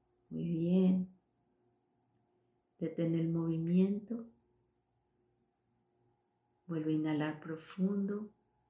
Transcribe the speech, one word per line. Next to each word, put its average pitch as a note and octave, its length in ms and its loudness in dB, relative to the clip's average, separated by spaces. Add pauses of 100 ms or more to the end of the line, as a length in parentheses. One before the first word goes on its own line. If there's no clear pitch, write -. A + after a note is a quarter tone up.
(300)
Muy D#3+ 180 -4
bien. F#3 720 2 (1600)
Detén E3 380 -2
el E3 120 2
movimiento. F3 960 0 (2500)
Vuelve D#3 240 -2
a D#3 40 2
inhalar D#3 460 0
profundo G3+ 880 -4 (380)